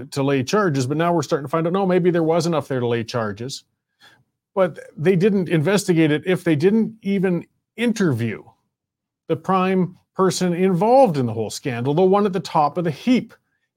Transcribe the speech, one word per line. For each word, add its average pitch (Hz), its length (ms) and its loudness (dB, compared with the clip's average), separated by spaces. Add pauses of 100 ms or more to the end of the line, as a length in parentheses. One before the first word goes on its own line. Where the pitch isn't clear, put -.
to 139 140 -4
lay 139 180 0
charges, 139 460 0
but 147 100 -4
now 170 160 0
we're 165 80 0
starting 147 240 -4
to 131 60 -14
find 165 160 0
out, 170 60 -2
no, 196 120 0
maybe 180 240 2
there 170 140 2
was 160 240 0
enough 156 200 -2
there 131 120 -4
to 120 80 0
lay 117 160 -2
charges. 113 600 -6 (920)
But 180 240 0 (180)
they 180 180 2
didn't 190 320 2
investigate 165 640 2
it 151 140 0
if 185 180 0
they 165 120 2
didn't 202 460 0
even 190 440 -2 (320)
interview 147 640 -2 (840)
the 160 80 -2
prime 185 640 0 (180)
person 185 380 0
involved 190 640 2
in 127 100 0
the 113 60 -6
whole 107 180 -6
scandal, 127 420 -4
the 175 80 2
one 202 240 4
at 190 80 -2
the 196 60 -4
top 147 380 -2
of 175 60 -2
the 170 80 -4
heap. - 420 -2 (440)